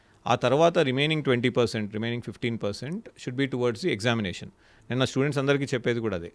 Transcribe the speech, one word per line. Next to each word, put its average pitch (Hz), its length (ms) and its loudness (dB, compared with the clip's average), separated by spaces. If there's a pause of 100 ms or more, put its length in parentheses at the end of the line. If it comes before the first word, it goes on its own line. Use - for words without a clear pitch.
(280)
ఆ 120 80 4
తర్వాత 160 440 4
రిమైనింగ్ 147 440 2
ట్వంటీ 123 260 2
పర్సెంట్, 110 440 0
రిమైనింగ్ 117 280 -4
ఫిఫ్టీన్ 117 420 -6
పర్సెంట్ 131 460 -6
should 135 360 -4
be 131 100 -4
towards 120 300 0
the 147 100 2
examination. 107 520 0 (420)
నేను 123 100 -2
నా 131 60 4
స్టూడెంట్స్ 139 340 0
అందరికీ 139 260 2
చెప్పేది 120 340 0
కూడా 107 160 -2
అదే. 85 200 -8